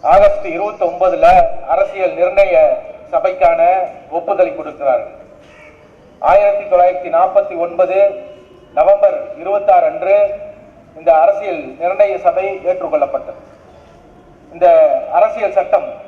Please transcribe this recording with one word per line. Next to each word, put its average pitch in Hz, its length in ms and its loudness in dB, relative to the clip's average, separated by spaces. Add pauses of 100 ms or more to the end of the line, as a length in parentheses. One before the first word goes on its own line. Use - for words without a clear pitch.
(100)
ஆகஸ்ட் 202 360 4 (100)
இருபத்தி 202 320 -6
ஒன்பதுல 180 380 0 (460)
அரசியல் 190 460 -2
நிர்ணய 185 340 2 (600)
சபைக்கான 165 480 0 (580)
ஒப்புதலை 185 340 -2
கொடுக்கிறார்கள். 143 640 -6 (1120)
ஆயிரத்தி 202 400 2
தொள்ளாயிரத்தி 180 460 0
நாற்பத்தி 190 380 0 (100)
ஒன்பது 185 340 -2 (800)
நவம்பர் 196 400 2 (220)
இருபத்தாறு 196 500 2
அன்று 190 260 0 (840)
இந்த 160 100 0 (140)
அரசியல் 202 360 -2 (220)
நிர்ணய 196 320 0 (120)
சபை 185 200 0 (220)
ஏற்றுக்கொள்ளப்பட்டது. 151 760 -4 (1120)
இந்த 175 120 0 (520)
அரசியல் 214 400 -2
சட்டம் - 280 -2 (220)